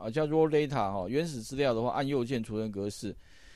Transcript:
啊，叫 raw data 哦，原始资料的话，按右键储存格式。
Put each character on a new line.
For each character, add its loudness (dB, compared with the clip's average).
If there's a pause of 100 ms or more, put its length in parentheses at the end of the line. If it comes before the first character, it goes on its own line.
啊， -8
叫 0
raw 6
data 2
哦， -2
原 0
始 -6
资 -10
料 4
的 0
话， 0
按 0
右 0
键 -2
储 -6
存 -2
格 -4
式。 -8 (400)